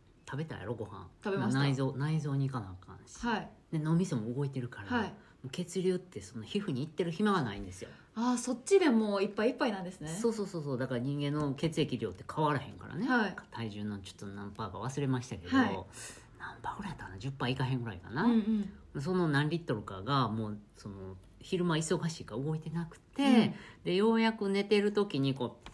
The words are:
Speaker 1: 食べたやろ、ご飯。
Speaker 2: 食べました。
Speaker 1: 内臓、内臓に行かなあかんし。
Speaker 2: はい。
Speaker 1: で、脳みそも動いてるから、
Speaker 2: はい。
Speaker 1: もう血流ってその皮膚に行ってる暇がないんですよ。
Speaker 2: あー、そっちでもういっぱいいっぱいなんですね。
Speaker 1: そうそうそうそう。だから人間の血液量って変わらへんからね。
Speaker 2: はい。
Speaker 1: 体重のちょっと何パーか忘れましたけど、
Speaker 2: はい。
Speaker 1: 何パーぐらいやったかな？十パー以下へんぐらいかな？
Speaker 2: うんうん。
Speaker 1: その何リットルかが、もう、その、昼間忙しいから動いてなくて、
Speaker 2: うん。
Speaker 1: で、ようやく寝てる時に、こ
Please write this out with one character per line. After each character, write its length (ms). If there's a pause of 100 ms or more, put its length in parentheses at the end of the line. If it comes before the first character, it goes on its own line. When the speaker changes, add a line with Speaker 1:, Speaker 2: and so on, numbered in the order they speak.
(280)
Speaker 1:
食 100
べ 60
た 120
や 80
ろ、 100
ご 120
飯。 220 (140)
Speaker 2:
食 140
べ 20
ま 120
し 20
た。 80
Speaker 1:
内 140
臓、 180
内 280
臓 140
に 140
行 40
か 60
な 240
あ 20
か 100
ん 120
し。 180
Speaker 2:
は 120
い。 140 (220)
Speaker 1:
で、 60
脳 160
み 120
そ 100
も 160
動 120
い 60
て 100
る 80
か 140
ら、 140
Speaker 2:
は 80
い。 40
Speaker 1:
も 40 (340)
う 40
血 320
流 140
っ 20
て 240
そ 160
の 60
皮 160
膚 100
に 100
行 80
っ 40
て 120
る 60
暇 220
が 100
な 120
い 60
ん 60
で 60
す 100
よ。 80 (240)
Speaker 2:
あ 200
ー、 40
そ 140
っ 120
ち 140
で 100
も 280
う 60
い 40
っ 40
ぱ 140
い 40
い 40
っ 40
ぱ 100
い 60
な 80
ん 40
で 60
す 100
ね。 80
Speaker 1:
そ 200
う 40
そ 120
う 20
そ 140
う 20
そ 120
う。 40
だ 80
か 80
ら 60
人 180
間 200
の 160
血 260
液 180
量 120
っ 40
て 180
変 100
わ 120
ら 60
へ 100
ん 40
か 120
ら 80
ね。 120
Speaker 2:
は 200
い。 100 (140)
Speaker 1:
体 200
重 140
の 140
ち 120
ょ 40
っ 60
と 60
何 260
パ 160
ー 40
か 60
忘 220
れ 80
ま 120
し 80
た 80
け 120
ど、 80
Speaker 2:
は 100
い。 0 (720)
Speaker 1:
何 240
パ 80
ー 80
ぐ 60
ら 60
い 20
や 20
っ 40
た 60
か 60
な？ 80
十 140
パ 140
ー 40
以 60
下 80
へ 100
ん 80
ぐ 60
ら 60
い 40
か 120
な？ 120
Speaker 2:
う 60
ん 420 (240)
う 40
ん。 40
Speaker 1:
そ 100
の 160
何 220
リ 80
ッ 60
ト 100
ル 80
か 200
が、 260
も 220
う、 80 (180)
そ 120
の、 280 (240)
昼 240
間 100
忙 340
し 120
い 40
か 120
ら 40
動 140
い 60
て 100
な 160
く 120
て、 240
Speaker 2:
う 40
ん。 280 (300)
Speaker 1:
で、 120
よ 180
う 60
や 120
く 160
寝 160
て 160
る 120
時 280
に、 140
こ 260 (140)